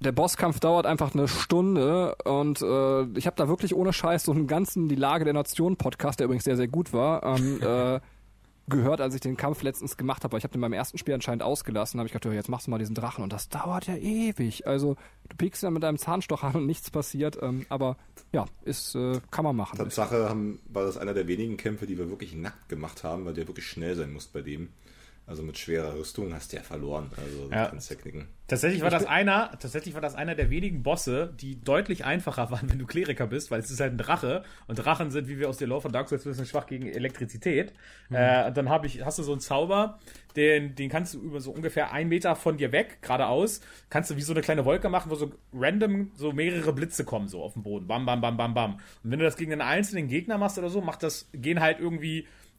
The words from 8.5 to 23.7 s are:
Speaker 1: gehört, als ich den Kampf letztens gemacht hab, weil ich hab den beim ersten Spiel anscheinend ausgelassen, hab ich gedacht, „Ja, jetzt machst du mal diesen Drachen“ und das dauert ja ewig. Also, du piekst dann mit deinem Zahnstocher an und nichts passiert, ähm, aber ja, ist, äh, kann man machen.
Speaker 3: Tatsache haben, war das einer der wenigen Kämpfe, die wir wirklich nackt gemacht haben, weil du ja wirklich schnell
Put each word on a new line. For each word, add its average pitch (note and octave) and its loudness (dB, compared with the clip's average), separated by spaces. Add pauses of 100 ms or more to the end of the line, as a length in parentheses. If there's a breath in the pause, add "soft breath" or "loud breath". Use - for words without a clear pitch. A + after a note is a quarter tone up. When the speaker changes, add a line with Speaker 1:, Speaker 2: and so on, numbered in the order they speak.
Speaker 1:
gehört, C#3 4
als C3 0
ich C3 -4
den C3 -2
Kampf C#3+ -2
letztens C3+ -4
gemacht C3 -2
hab, - -4
weil A2 0
ich - -8
hab - -4
den B2+ -2
beim A#2 0
ersten A2+ -4
Spiel - -2
anscheinend A#2+ -2
ausgelassen, A2 -2
hab A2+ -2
ich - -8
gedacht, A2+ -4
„Ja, A2+ 0
jetzt G#2 -2
machst B2 -4
du C3 -2
mal A2+ 0
diesen A2 -2
Drachen“ A#2 -4
und G2 -4
das G#2 -8
dauert F3 -4
ja F#3 -2
ewig. G#3 -2
Also, C#3 2 (340 soft breath)
du - -18
piekst - 0
dann F3+ 2
mit D#3+ 0
deinem D3+ 0
Zahnstocher E3 -2
an C3+ 0
und D3 0
nichts - -2
passiert, D3 -2
ähm, C3 -2
aber C3 0 (380 soft breath)
ja, A2 2 (200)
ist, - -6
äh, B2+ 0 (100)
kann D#3 0
man C#3+ 2
machen. G2+ -2
Speaker 3:
Tatsache A2 2
haben, G#2+ -2
war G2 0
das G2 0
einer G2+ -4
der F#2 0
wenigen G#2+ -2
Kämpfe, G#2+ -4
die F#2 -4
wir F2 -4
wirklich F2+ -10
nackt E2+ -10
gemacht D#2 -8
haben, E2+ -4
weil E2+ -6
du E2 -4
ja D#2+ -6
wirklich - -12
schnell F2 -4